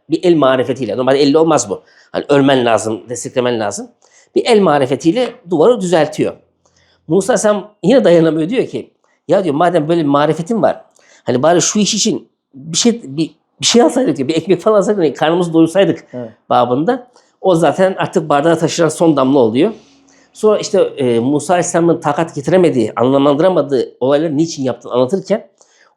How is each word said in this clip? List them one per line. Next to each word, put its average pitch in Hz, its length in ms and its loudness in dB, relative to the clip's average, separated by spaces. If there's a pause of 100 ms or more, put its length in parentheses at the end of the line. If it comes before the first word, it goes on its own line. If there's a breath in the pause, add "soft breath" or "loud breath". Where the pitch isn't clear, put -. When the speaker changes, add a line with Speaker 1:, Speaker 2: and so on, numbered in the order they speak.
(100)
Speaker 1:
Bir 160 140 -2
el 175 120 4
marifetiyle. 131 600 -2
Normalde 131 260 0
elle 147 160 2
olmaz 156 320 0
bu. 90 120 -8 (300 soft breath)
Hani 90 160 -6
örmen 135 360 2
lazım, 110 440 -2
desteklemen 120 520 -4
lazım. 107 280 -8 (460 soft breath)
Bir - 120 0
el 226 140 4
marifetiyle 156 680 0 (220)
duvarı 185 300 2
düzeltiyor. 165 520 0 (760)
Musa 185 240 0
Aleyhisselam 208 380 0 (120)
yine 220 220 4
dayanamıyor, 165 440 2
diyor 214 180 -2
ki, 143 260 -12 (360)
"Ya," 185 160 2
diyor, 143 100 -2
"madem 170 340 0
böyle 170 120 0
bir 151 60 0
marifetin 156 560 0
var, 98 220 -2 (400 soft breath)
hani 123 180 -2
bari 165 200 2
şu - 160 -2
iş 202 160 0
için 190 340 -4 (260)
bir 160 220 -12
şey, 233 280 0
bir, 147 300 -8 (260)
bir 139 60 -4
şey 240 160 4
alsaydık," 233 340 0
diyor, 131 120 -4
"bir 160 80 -2
ekmek 180 240 -2
falan 214 180 2
alsaydık, 196 240 0
hani 143 120 0
karnımızı 170 380 -2
doyursaydık." 165 600 2
Speaker 2:
Evet. 123 180 -12 (200)
Speaker 1:
babında. 127 600 0 (300 soft breath)
O 190 140 2
zaten 170 440 2
artık 160 300 -4
bardağa 156 300 2
taşıran 165 300 0
son 156 280 2
damla 135 220 2
oluyor. 123 340 2 (600 soft breath)
Sonra 214 260 0
işte, - 200 -2 (180)
e, 120 240 0
Musa 143 340 -2
Aleyhisselam'ın 170 460 0
takat 160 340 -4
getiremediği, 147 600 0
anlamlandıramadığı 139 1040 0
olayları 143 360 0
niçin 160 260 -4
yaptığını 117 300 -8
anlatırken 180 560 -2 (480 soft breath)